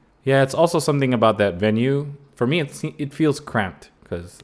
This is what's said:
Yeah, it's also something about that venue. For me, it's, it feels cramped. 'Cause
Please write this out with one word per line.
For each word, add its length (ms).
Yeah, 200
it's 100
also 260
something 340
about 240
that 180
venue. 520
For 120
me, 120
it's, 240
it 300
feels 260
cramped. 520
'Cause 400